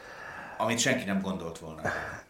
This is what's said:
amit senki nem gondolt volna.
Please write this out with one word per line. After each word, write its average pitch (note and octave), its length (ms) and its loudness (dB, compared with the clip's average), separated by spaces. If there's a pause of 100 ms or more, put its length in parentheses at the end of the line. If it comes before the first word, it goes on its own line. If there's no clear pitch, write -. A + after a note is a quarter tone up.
(580)
amit A#2 200 4
senki B2 260 4
nem G2 180 2
gondolt E2+ 360 -2
volna. D#2+ 220 -8 (480)